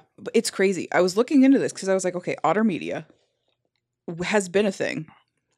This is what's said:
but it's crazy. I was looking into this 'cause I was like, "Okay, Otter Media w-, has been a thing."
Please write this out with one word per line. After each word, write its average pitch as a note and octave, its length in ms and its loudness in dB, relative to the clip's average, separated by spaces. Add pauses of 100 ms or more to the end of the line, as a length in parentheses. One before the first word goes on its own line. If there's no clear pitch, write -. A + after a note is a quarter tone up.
(180)
but - 180 -14
it's A3+ 160 2
crazy. F#3+ 400 -2
I - 100 2
was F3+ 140 0
looking B3+ 280 4
into C4+ 160 6
this G3+ 120 -2
'cause - 160 -8
I F#3+ 60 2
was F#3+ 100 0
like, F3+ 120 -4
"Okay, E3+ 280 -6
Otter E3 220 2
Media D3 400 -4 (1000)
w-, F3 180 -8
has G3 240 0
been G3 160 0
a G3 80 0
thing." - 320 -4 (520)